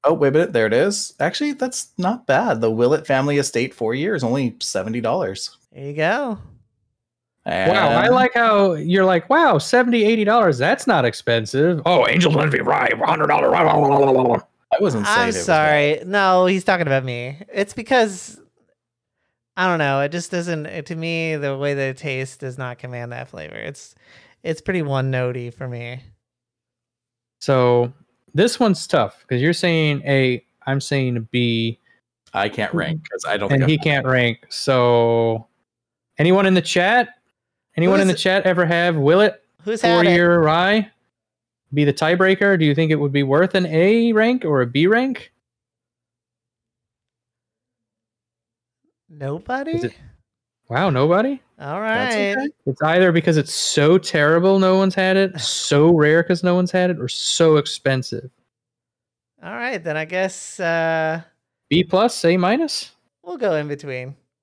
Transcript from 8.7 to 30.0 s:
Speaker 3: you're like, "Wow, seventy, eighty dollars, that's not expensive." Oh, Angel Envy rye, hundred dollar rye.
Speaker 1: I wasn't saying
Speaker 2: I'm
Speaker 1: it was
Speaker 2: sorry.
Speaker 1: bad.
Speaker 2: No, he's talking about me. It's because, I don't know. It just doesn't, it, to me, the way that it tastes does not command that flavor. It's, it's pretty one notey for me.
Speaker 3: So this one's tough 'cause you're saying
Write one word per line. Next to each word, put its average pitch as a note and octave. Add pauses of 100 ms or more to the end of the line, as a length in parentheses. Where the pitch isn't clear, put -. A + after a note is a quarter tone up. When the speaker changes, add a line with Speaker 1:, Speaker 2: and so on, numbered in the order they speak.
Speaker 3:
you're F3
like, F3+
"Wow, C#4
seventy, A#3+
eighty A3
dollars, G3+
that's D#3+
not E3
expensive." C3
Oh, E3
Angel D#3+
Envy D3+
rye, - (120)
hundred D#3
dollar -
rye. F3 (1080)
Speaker 1:
I -
wasn't E3+
saying G#3
Speaker 2:
I'm A#3+
Speaker 1:
it A3
was E3+
Speaker 2:
sorry. D3+
Speaker 1:
bad. -
Speaker 2:
No, F#3
he's F#3
talking F3
about C3+
me. B2 (160)
It's G#3
because, A3 (1160)
I F#3
don't F3
know. C#3
It C#3+
just E3+
doesn't, E3+
it, D#3
to E3+
me, E3
the C#3
way C#3+
that C3+
it C3
tastes C3
does C3
not B2
command A#2+
that B2
flavor. D#2
It's, A1+ (480)
it's D#3+
pretty F#3
one C3+
notey B2
for -
me. A#2+ (1400)
Speaker 3:
So B2 (400)
this A3+
one's G#3
tough -
'cause B2
you're D#3+
saying D#3+